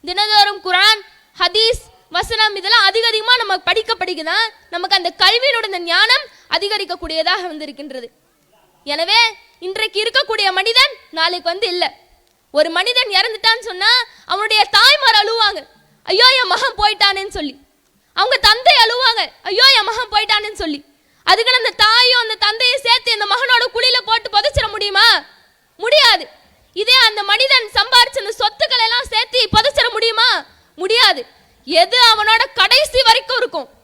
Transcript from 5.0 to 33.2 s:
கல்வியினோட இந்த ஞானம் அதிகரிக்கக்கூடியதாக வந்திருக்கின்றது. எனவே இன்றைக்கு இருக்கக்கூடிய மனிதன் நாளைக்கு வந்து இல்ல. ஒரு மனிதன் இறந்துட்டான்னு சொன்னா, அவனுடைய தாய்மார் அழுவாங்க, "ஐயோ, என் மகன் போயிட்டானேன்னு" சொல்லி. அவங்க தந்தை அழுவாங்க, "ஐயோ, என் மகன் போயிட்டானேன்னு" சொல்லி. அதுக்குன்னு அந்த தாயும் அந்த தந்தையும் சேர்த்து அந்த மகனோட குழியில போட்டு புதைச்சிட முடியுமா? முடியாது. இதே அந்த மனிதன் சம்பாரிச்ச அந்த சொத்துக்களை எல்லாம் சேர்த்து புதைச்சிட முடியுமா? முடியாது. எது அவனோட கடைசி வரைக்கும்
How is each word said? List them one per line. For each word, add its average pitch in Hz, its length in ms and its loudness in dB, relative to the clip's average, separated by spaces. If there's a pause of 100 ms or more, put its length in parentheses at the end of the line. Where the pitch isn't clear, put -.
கல்வியினோட 466 480 0
இந்த 381 140 -8
ஞானம் 403 420 2 (280)
அதிகரிக்கக்கூடியதாக 349 920 -4
வந்திருக்கின்றது. 285 640 -12 (760)
எனவே 330 340 0 (420)
இன்றைக்கு 403 440 -6
இருக்கக்கூடிய 453 480 -2
மனிதன் 453 400 0 (200)
நாளைக்கு 330 380 -4
வந்து 392 180 -4
இல்ல. 359 260 -4 (580)
ஒரு 302 180 0
மனிதன் 453 380 -2
இறந்துட்டான்னு 440 520 0
சொன்னா, 453 460 -2 (200)
அவனுடைய 427 460 0
தாய்மார் 466 540 4
அழுவாங்க, 427 420 -2 (360)
"ஐயோ, 415 220 2 (160)
என் 480 60 0
மகன் 453 300 -2
போயிட்டானேன்னு" 403 520 0
சொல்லி. 294 280 -8 (560)
அவங்க 494 240 0
தந்தை 466 360 2 (120)
அழுவாங்க, 453 460 0 (100)
"ஐயோ, 415 220 0 (140)
என் 427 60 0
மகன் 453 280 -4
போயிட்டானேன்னு" 427 420 -2
சொல்லி. 302 320 -8 (380)
அதுக்குன்னு 466 420 0
அந்த 427 180 -2
தாயும் 494 380 4
அந்த 440 140 -4
தந்தையும் 466 480 -2
சேர்த்து 480 280 0
அந்த 415 140 -2
மகனோட 480 480 0
குழியில 494 320 0
போட்டு 453 240 -2
புதைச்சிட 427 400 -2
முடியுமா? 403 540 0 (540)
முடியாது. 453 640 0 (340)
இதே 440 200 0 (140)
அந்த 427 160 -2
மனிதன் 466 500 0
சம்பாரிச்ச 494 440 2
அந்த 415 140 -6
சொத்துக்களை 453 520 -2
எல்லாம் 453 260 -2
சேர்த்து 466 480 -2
புதைச்சிட 480 340 0
முடியுமா? 453 540 0 (300)
முடியாது. 381 500 0 (400)
எது 359 320 0 (160)
அவனோட 440 400 2
கடைசி 494 480 2
வரைக்கும் 466 360 2